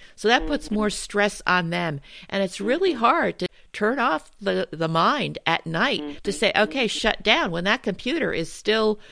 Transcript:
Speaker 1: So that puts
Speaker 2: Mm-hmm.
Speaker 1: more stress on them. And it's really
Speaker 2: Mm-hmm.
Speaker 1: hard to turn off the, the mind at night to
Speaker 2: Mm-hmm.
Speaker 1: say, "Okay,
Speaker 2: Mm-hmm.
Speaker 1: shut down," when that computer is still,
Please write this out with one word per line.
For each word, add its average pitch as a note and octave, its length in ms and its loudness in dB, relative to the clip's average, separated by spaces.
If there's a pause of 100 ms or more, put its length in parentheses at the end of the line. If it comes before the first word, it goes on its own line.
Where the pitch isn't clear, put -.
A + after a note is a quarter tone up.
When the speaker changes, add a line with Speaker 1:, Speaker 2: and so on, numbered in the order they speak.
(160)
Speaker 1:
So - 100 -4
that B3+ 220 4
puts D4 180 -2
Speaker 2:
Mm-hmm. - 80 -4
Speaker 1:
more G#3 160 0
stress - 560 -2
on F3+ 240 2
them. E3+ 300 -2 (280)
And G3 140 -2
it's F#3+ 180 -4
really D#4+ 320 2
Speaker 2:
Mm-hmm. A#3+ 80 -4
Speaker 1:
hard B3 380 2
to F3+ 80 -4 (260)
turn A#3 280 0
off D4 400 0
the, F#3+ 320 0
the D#3+ 160 -2
mind E3 580 2
at E3 180 0
night F#3 360 0 (240)
to G3+ 80 -2
Speaker 2:
Mm-hmm. G3 60 -6
Speaker 1:
say, G#3+ 180 2
"Okay, A3 300 2
Speaker 2:
Mm-hmm. - 120 -4
Speaker 1:
shut - 240 0
down," B3+ 300 2
when E3+ 120 -4
that G#3+ 200 0
computer A#3+ 480 -2
is D#3+ 200 -4
still, G#3+ 460 0 (140)